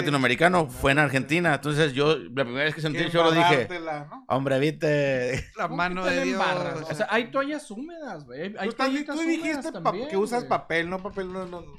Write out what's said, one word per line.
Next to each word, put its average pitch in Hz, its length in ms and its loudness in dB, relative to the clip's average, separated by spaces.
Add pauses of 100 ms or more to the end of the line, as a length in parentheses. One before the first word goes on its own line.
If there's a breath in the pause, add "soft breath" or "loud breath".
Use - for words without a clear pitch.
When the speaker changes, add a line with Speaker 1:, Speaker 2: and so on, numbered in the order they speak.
Speaker 1:
latinoamericano 147 640 4
fue 135 240 2
en 139 60 6
Speaker 2:
Ajá. 151 80 6
Speaker 1:
Argentina. 143 500 2
Entonces 147 380 0
yo, 147 240 2
la 120 260 -4
primera 127 220 -2
vez 151 100 0
que 160 60 -8
sentí 151 160 -2
Speaker 2:
Que 165 80 0
Speaker 1:
el 156 80 -2
chorro 165 180 6
dije, 165 300 6
Speaker 2:
embarrártela, 151 500 -6
¿no? 262 160 -16
Speaker 1:
"Hombre, 135 320 2
viste". 139 840 0 (100)
Speaker 3:
La 220 140 -4
Speaker 4:
¿Cómo - 80 -6
Speaker 3:
mano 180 260 -2
Speaker 4:
que 185 60 0
te - 80 0
Speaker 3:
de 269 80 0
Dios. 220 160 0
Speaker 4:
embarras? 165 500 -2
O - 20 -4
sea, 196 160 -2
hay 226 220 0
toallas 285 400 -4
húmedas, 254 540 -12
güey. 127 160 -12
Hay, 180 60 -6
hay 208 60 -10
Speaker 2:
Tú - 100 -10
estás, 226 120 -4
Speaker 4:
toallitas 277 400 -2
Speaker 2:
tú 320 60 -4
dijiste 330 300 0
Speaker 4:
húmedas 294 200 -4
Speaker 2:
pa-, 175 120 -10
Speaker 4:
también, 226 260 -2
Speaker 2:
que 196 80 -2
usas 226 240 0
Speaker 4:
güey. - 80 -10
Speaker 2:
papel, 165 400 0
no 190 120 -6
papel, 190 300 -8
no, 185 140 -6
no, 175 180 -12 (160)